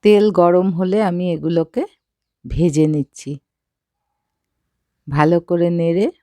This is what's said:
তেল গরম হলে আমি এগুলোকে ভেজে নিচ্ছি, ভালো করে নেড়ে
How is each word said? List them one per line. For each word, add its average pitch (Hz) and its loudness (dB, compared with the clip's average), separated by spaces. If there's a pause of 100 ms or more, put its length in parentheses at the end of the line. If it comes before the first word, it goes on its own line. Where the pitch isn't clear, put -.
তেল 208 6
গরম 180 2
হলে 185 -2
আমি 180 -4
এগুলোকে 160 -4 (600)
ভেজে 156 0
নিচ্ছি, 151 -6 (1800)
ভালো 151 2
করে 175 -2
নেড়ে 170 0 (160)